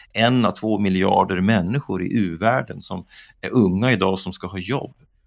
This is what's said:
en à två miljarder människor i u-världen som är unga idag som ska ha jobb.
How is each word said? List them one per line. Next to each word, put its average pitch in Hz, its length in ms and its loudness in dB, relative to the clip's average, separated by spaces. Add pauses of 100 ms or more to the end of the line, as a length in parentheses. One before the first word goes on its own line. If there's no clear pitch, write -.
(140)
en 117 320 2
à 92 60 2
två 107 280 -2
miljarder 95 640 2
människor 98 600 0
i 92 100 -4
u-världen 110 680 -2
som 92 240 -10 (360)
är 92 120 -8
unga 107 380 4
idag 95 280 2
som 92 140 -8
ska - 140 -10
ha 98 100 -10
jobb. 98 380 -6 (320)